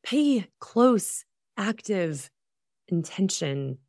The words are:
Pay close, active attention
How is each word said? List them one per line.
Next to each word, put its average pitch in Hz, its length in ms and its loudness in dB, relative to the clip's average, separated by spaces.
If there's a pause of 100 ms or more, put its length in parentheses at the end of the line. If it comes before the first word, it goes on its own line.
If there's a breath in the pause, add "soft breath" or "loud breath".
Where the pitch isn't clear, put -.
Pay 269 440 2 (120)
close, - 640 2 (320)
active 190 720 -4 (640)
attention 147 960 -4